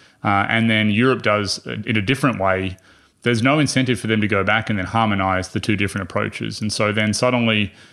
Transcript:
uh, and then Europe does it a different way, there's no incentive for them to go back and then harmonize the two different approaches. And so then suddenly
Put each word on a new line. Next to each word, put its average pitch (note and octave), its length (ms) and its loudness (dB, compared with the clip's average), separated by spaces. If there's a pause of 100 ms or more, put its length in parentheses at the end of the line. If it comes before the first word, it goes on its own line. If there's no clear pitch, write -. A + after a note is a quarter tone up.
(240)
uh, G2+ 240 2
and A2+ 220 2
then A2 180 2
Europe A2+ 340 2
does G#2 440 0
it A2+ 300 -4
a A2 60 2
different B2 360 0
way, F#2+ 380 0 (460)
there's A#2+ 200 0
no C#3 160 4
incentive B2+ 400 0
for - 80 -8
them A2 140 0
to G#2 80 0
go G2 160 0
back G#2+ 260 0
and G#2+ 80 -2
then F2+ 80 -4
harmonize F#2+ 640 0
the G#2+ 120 -4
two G#2+ 160 0
different G2 320 -4
approaches. G#2+ 520 -6
And G#2+ 120 -4
so G#2 200 0
then G#2+ 200 0
suddenly A2+ 600 2 (200)